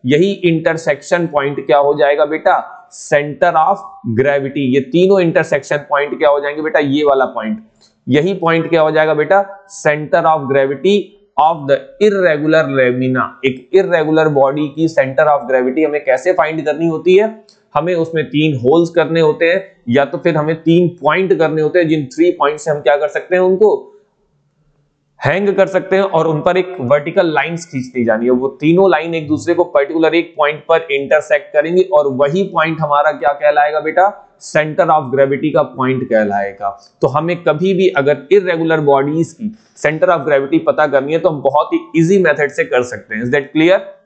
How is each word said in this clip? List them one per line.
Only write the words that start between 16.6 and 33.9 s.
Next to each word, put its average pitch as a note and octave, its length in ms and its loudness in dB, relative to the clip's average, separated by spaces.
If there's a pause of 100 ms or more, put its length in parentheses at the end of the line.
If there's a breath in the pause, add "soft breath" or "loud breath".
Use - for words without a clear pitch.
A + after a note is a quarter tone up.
करनी D3+ 220 -2
होती E3 280 2
है, A3 300 0 (300 soft breath)
हमें E3 200 -2
उसमें D#3+ 300 -2
तीन D3 320 0
holes D#3+ 320 2
करने E3 320 0
होते D#3 240 2
हैं, F#3 440 -4
या B2 160 2
तो - 120 -10
फिर D#3 200 -2
हमें D3+ 260 -2
तीन E3+ 240 4
point E3 520 0
करने D#3 220 0
होते D3+ 180 2
हैं, E3 80 2
जिन D3+ 180 -2
three D#3+ 260 0
पॉइंट D3+ 280 -2
से D#3+ 120 -6
हम D3 100 -4
क्या D3 140 2
कर D3 120 -2
सकते D#3 280 -4
हैं, F#3 80 2
उनको F#3 440 2 (1400)
hang F#3+ 300 0
कर F#3+ 120 2
सकते F#3+ 280 -2
हैं G3 80 2
और E3 240 0
उन D3+ 140 -2
पर F3 160 0
एक F#3 240 -4
vertical D#3 520 0
lines D#3+ 320 -4
खींच B2+ 200 -8
दी B2+ 180 -4
जानी A2+ 220 0
है। B2+ 60 2
वो B2+ 160 0
तीनों E3+ 440 2
line E3 240 -2
एक D#3 120 -6
दूसरे D3+ 260 -2
को E3+ 100 0
particular D#3+ 520 0
एक E3+ 220 -2
point D3 320 -2
पर E3 220 2
intersect C#3+ 640 -2
करेंगी E3 280 2
और D3+ 260 2
वही C#3+ 360 0
point D#3+ 380 -2
हमारा D3 300 2
क्या D3 220 -2
कहलाएगा D3 460 0
बेटा, E3 600 -2